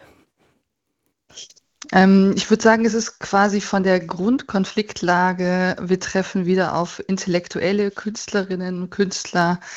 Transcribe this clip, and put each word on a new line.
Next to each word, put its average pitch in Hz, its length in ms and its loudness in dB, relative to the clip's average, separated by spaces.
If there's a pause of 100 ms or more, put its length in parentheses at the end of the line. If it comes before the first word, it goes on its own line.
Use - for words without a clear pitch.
(1900)
Ähm, 190 420 6
ich - 160 -4
würd 220 120 2
sagen, 226 220 4
es 220 100 2
ist 226 260 -4
quasi 202 400 2
von 196 240 -2
der 185 160 4
Grundkonfliktlage, 180 1800 0
wir 185 200 0
treffen 190 440 -2
wieder 185 300 2
auf 170 320 -4
intellektuelle 185 840 -2
Künstlerinnen, 185 960 -6
Künstler, 180 720 0 (160)